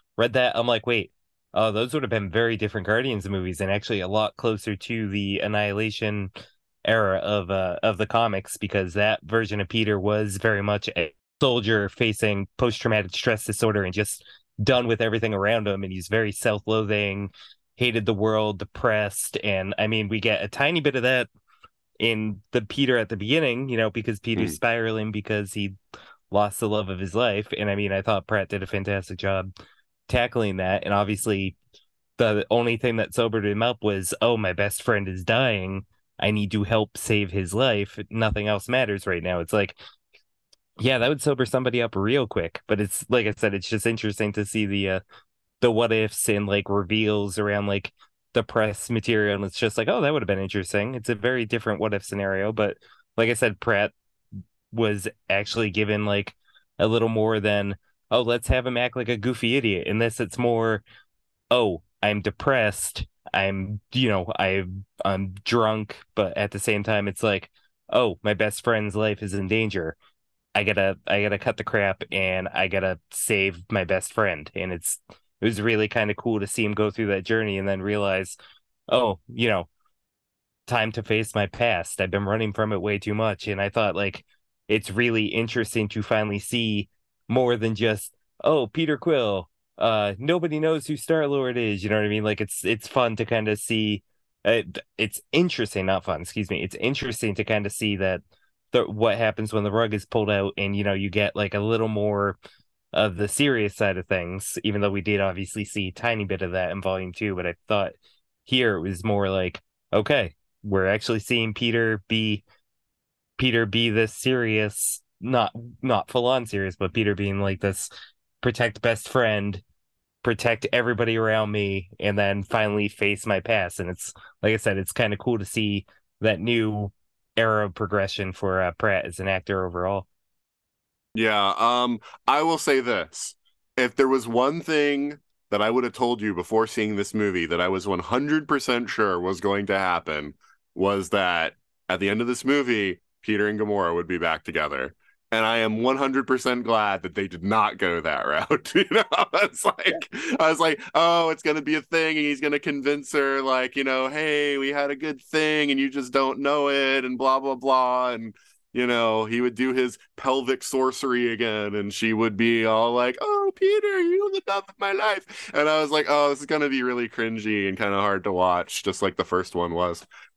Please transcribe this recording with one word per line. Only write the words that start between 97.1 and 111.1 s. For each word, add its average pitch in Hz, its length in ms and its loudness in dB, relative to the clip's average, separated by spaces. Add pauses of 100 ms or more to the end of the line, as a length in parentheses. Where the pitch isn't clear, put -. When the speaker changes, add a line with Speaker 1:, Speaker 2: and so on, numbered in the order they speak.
Speaker 1:
to 107 80 -2
kinda 101 260 0
see 104 260 -2
that 92 260 0 (500)
the, 123 120 4
what 107 340 2
happens 107 340 0
when 107 120 0
the 101 80 0
rug 110 220 2
is 101 120 -6
pulled 107 240 0
out 101 280 0
and, 101 180 -2
you 104 80 -2
know, 101 80 0
you 98 180 -2
get, 101 260 0
like, 101 180 -2
a 101 60 0
little 110 280 0
more 101 500 0 (540)
of 101 240 2
the 101 120 -2
serious 120 480 0
side 98 220 0
of 92 100 -8
things, 92 560 -4
even 104 160 -2
though 101 100 2
we 98 120 -4
did 101 180 0
obviously 98 440 -4
see 101 240 -6
a 87 40 -10
tiny 113 320 -2
bit 95 180 -4
of 87 100 -4
that 90 180 -2
in 95 120 -6
volume 92 300 -4
two. 101 240 -4
But 87 100 -4
I 87 80 -4 (140)
thought 101 240 0 (520)
here 123 320 2
it 80 60 -4
was 90 220 -4
more 101 260 0
like, 92 300 -2 (320)
okay, 107 420 2 (280)
we're 98 240 2
actually 107 340 0